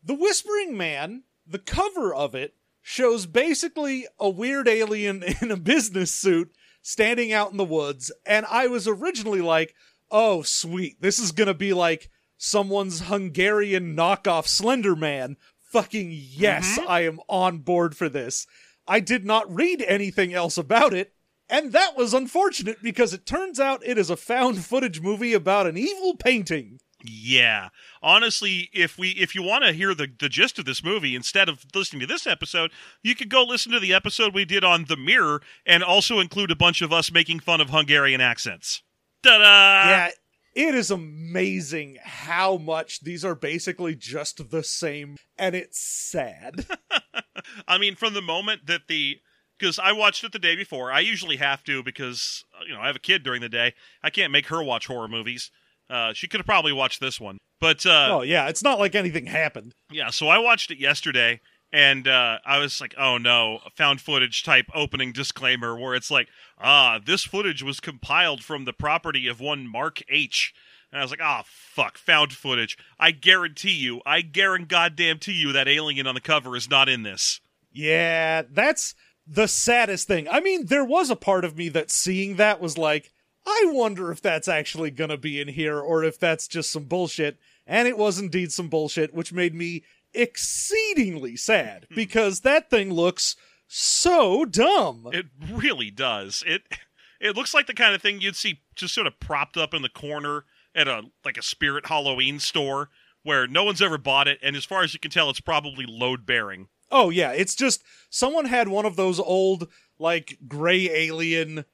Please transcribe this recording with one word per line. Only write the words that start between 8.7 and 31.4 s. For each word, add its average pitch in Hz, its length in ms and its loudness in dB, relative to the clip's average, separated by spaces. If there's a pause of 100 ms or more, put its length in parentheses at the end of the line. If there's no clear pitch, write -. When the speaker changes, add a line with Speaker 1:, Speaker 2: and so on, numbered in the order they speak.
Speaker 1:
originally 214 540 -2
like, 165 320 2 (360)
"Oh, 214 320 4
sweet, 170 580 -4
this 196 200 0
is 202 100 -2
gonna 196 240 0
be 190 180 -2
like 170 380 0 (280)
someone's 196 640 -2
Hungarian 190 920 0
knockoff 170 520 2
Slender 208 480 2
Man. 143 400 -4 (340)
Fucking 208 420 -2
yes, 175 680 0
Speaker 2:
Mm-hmm. 349 120 -4
Speaker 1:
I 175 140 4
am 160 240 -4
on 185 300 0
board 170 380 0
for 170 120 -2
this." 131 380 -6 (420)
I 196 100 4
did 214 260 -2
not 202 300 0
read 320 280 0
anything 190 520 0
else 175 240 -2
about 226 360 4
it, 185 180 -6 (360)
and 269 240 -2
that 330 240 4
was 240 180 0
unfortunate 262 680 0
because 226 300 0
it 190 140 -14
turns 339 340 -4
out 269 260 0
it 240 120 -2
is 180 120 0
a 175 60 -2
found 240 480 0
footage 233 360 -2
movie 208 340 -2
about 190 340 2
an 160 80 -4
evil 370 400 -2
painting. 160 640 -2 (260)
Speaker 2:
Yeah. 113 640 2 (340)
Honestly, 190 680 2
if 170 260 0
we, 185 120 -2
if 185 240 -2
you 185 80 -4
wanna 214 300 2
hear 185 220 0
the, 143 140 -6 (100)
the 147 100 -2
gist 156 300 0
of 175 60 -8
this 131 180 -6
movie, 160 320 -2
instead 180 340 0